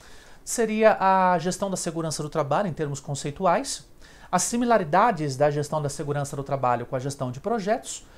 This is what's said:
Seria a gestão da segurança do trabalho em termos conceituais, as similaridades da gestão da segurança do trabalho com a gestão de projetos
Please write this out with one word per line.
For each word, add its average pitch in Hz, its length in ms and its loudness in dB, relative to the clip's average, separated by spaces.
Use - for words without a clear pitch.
Seria 220 520 4
a 185 420 4
gestão 180 300 -2
da 185 60 -4
segurança 160 480 -4
do 151 60 -6
trabalho 160 400 0
em 143 40 -4
termos 143 280 -6
conceituais, 175 840 -2
as 180 120 2
similaridades 196 920 2
da 147 160 4
gestão 147 300 -2
da 143 80 -2
segurança 143 480 -6
do 139 60 -4
trabalho 127 420 0
com 135 100 -6
a 131 40 -2
gestão 131 340 -6
de 135 80 -14
projetos 214 640 -4